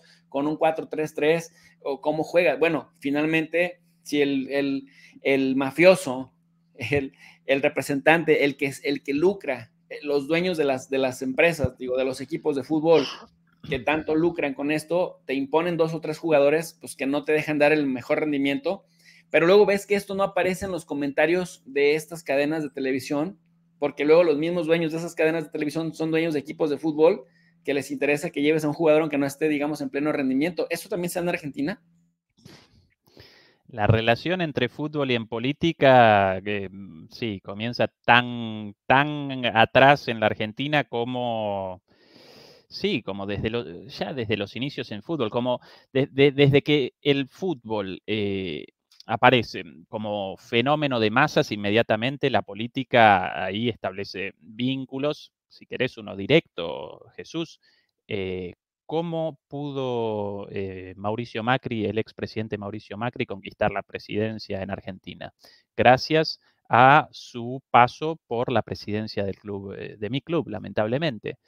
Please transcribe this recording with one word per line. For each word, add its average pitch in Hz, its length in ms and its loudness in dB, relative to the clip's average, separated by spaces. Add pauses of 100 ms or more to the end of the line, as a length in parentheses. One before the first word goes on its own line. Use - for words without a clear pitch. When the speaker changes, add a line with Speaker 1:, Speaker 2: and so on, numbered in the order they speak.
(300)
Speaker 1:
con 143 180 -4
un 151 100 -4
cuatro 160 300 0
tres 151 260 -6
tres, 160 400 0 (300)
o 143 180 -6
cómo 151 220 -2
juegas. 160 360 2
Bueno, 156 400 0
finalmente, 160 840 -2 (220)
si 147 180 0
el, 139 300 0
el, 139 360 -2 (340)
el 135 340 2
mafioso, 135 760 2 (420)
el, 135 380 -4 (320)
el 139 160 2
representante, 143 840 2
el 143 100 0
que 143 120 -4
es, 135 180 -10
el 143 180 -4
que 139 100 -4
lucra, 143 580 -2 (180)
eh, 123 120 -14
los 143 260 -2
dueños 170 300 0
de 156 60 0
las, 131 260 -2
de 135 80 -2
las 131 240 -2
empresas, 139 560 2
digo, 127 200 -4
de 131 80 0
los 131 160 -6
equipos 151 340 -4
de 131 80 -4
fútbol, 156 420 4 (600)
que 135 120 -4
tanto 156 360 0
lucran 160 380 0
con 143 180 -4
esto, 160 540 -4
te 131 80 -6
imponen 151 420 0
dos 160 180 0
o 160 60 -6
tres 156 200 -6
jugadores, 156 600 2
pues, - 160 -16
que 135 100 -6
no 139 200 -2
te 156 80 2
dejan 151 260 0
dar 147 140 6
el 151 120 2
mejor 135 360 -2
rendimiento, 143 640 -2 (440)
pero 156 160 4
luego 202 200 8
ves 196 200 0
que 202 100 0
esto 196 200 -4
no 196 80 0
aparece 185 400 -2
en 196 80 -6
los 170 140 -6
comentarios 156 800 0
de 143 300 2
estas 160 280 -8
cadenas 147 400 0
de 143 60 -8
televisión, 139 680 -4 (400)
porque 143 260 -2
luego 160 180 8
los 156 140 2
mismos 165 300 -2
dueños 165 240 0
de 160 80 -6
esas 170 160 -8
cadenas 160 300 0
de 147 60 -20
televisión 156 420 -6
son 160 180 -4
dueños 160 220 0
de 147 60 0
equipos 160 300 -4
de 143 80 -2
fútbol 156 480 2 (380)
que 139 100 -2
les 139 180 -4
interesa 143 400 0
que 147 100 -4
lleves 151 220 2
a 151 60 0
un 147 40 -2
jugador 156 280 4
aunque 147 160 -2
no 143 80 2
esté, 156 240 -2
digamos, 147 320 -2
en 135 80 -6
pleno 143 220 -2
rendimiento. 143 580 0
¿Eso - 200 -6
también 180 200 -4
se 180 100 -4
da 175 40 -2
en 175 60 0
Argentina? 160 520 -4 (1900)
Speaker 2:
La 107 180 -4
relación 117 560 2
entre 131 280 -2
fútbol 151 420 -4
y 123 40 4
en 113 120 -4
política, 117 1160 4
que, 101 280 -6
mm, 95 400 -18
sí, 107 300 -8
comienza 107 480 -4 (160)
tan, 117 680 0 (140)
tan 139 580 0
atrás 127 600 4
en 113 140 -4
la 107 60 4
Argentina 131 580 -2
como, 113 1000 -4 (840)
sí, 190 340 -4
como 98 240 -8
desde 104 240 -4
lo-, 92 340 -8
ya 170 280 -10
desde 117 240 -4
los 101 180 -6
inicios 131 360 -8
en 104 120 -12
fútbol, 139 260 -4
como 120 300 -2 (340)
de-, 135 140 0
de-, 139 240 4
desde 139 320 4
que 147 380 0
el 139 260 0
fútbol, 110 800 -6
eh, 98 580 -4 (420)
aparece 117 560 4 (240)
como 104 500 -6
fenómeno 135 640 0
de 110 120 2
masas, 143 420 2
inmediatamente 110 760 0
la 110 120 2
política 101 1000 2
ahí 101 280 -4
establece 98 720 -8
vínculos, 131 920 -6 (160)
si - 180 -20
querés 123 320 -6
uno 101 200 -14
directo, 98 880 -2 (100)
Jesús. - 460 -12 (480)
Eh, 92 460 -6 (300)
¿cómo 160 640 -6
pudo, 117 1040 -4
eh, 95 460 -8
Mauricio 110 440 -6
Macri, 117 440 -2
el 101 140 -2
expresidente 107 580 -8
Mauricio 101 400 -12
Macri, 117 280 -6
conquistar 101 460 -4
la 101 100 -6
presidencia 104 800 -6
en 95 100 -8
Argentina? 95 640 -12 (440)
Gracias 131 640 2 (260)
a 131 440 6
su 123 500 -12 (100)
paso 131 560 2
por 120 240 -4
la 113 100 2
presidencia 104 600 -6
del 98 140 -6
club, 98 340 -12
eh, 104 260 -14
de 104 120 -8
mi 131 100 -4
club, 160 300 -4
lamentablemente. 107 880 -4 (100)